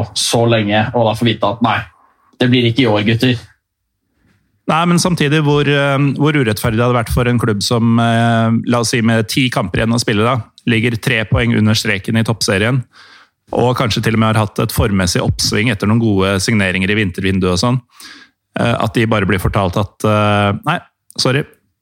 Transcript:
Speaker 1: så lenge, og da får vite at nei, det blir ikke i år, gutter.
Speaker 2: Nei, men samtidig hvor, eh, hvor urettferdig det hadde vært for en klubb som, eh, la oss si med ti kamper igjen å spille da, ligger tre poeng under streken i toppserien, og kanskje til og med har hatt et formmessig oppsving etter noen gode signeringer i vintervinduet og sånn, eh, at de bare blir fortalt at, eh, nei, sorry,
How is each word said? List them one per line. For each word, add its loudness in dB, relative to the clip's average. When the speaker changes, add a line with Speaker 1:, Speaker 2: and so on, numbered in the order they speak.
Speaker 1:
så 0
lenge, 2
og 2
da -2
får 0
vite 0
at -4
nei, 0
det 2
blir 2
ikke 0
i 2
år, 2
gutter. 2
Speaker 2:
Nei, 2
men 2
samtidig 2
hvor, 2
eh, 2
hvor 2
urettferdig 0
det 2
hadde 2
vært -4
for 0
en 2
klubb 0
som, 2
eh, 2
la 0
oss -2
si -2
med 0
ti 0
kamper -2
igjen 0
å 0
spille 0
da, 0
ligger 0
tre -2
poeng 0
under 2
streken -2
i 2
toppserien, 0
og 0
kanskje -2
til 0
og 0
med 2
har 0
hatt -10
et -2
formmessig 0
oppsving -2
etter -2
noen 2
gode 2
signeringer 0
i 0
vintervinduet 0
og -2
sånn, 0
eh, 0
at -4
de 2
bare 0
blir 0
fortalt -2
at, -6
eh, 2
nei, -4
sorry, -2